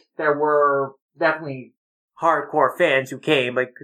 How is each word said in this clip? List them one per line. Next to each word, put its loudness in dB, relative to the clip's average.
there 0
were 0
definitely -4
hardcore 0
fans 2
who -12
came. 0
Like, -2